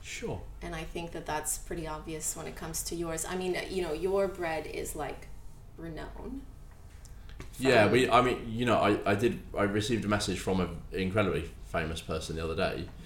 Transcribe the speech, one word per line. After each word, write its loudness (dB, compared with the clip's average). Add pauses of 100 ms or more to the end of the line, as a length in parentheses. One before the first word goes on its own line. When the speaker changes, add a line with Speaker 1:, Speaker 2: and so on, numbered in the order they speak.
Speaker 1:
Sure. -6 (200)
Speaker 2:
And -8
I -6
think -8
that -8
that's -2
pretty -6
obvious -6
when -8
it -10
comes -6
to -6
yours. -2
I -4
mean, 0 (140)
you -2
know, -2
your 2
bread -2
is, -6
like, -6 (500)
renowned. -8 (1160)
Speaker 1:
Yeah, 8
Speaker 2:
From 6
Speaker 1:
we, 8
I 8
mean, 2
you 0
know, 6
I, 6 (140)
I 6
did, 2 (180)
I 4
received 2
a -2
message 2
from 2
an 2 (220)
incredibly 2 (160)
famous -2
person -4
the -2
other -2
day, -2 (180)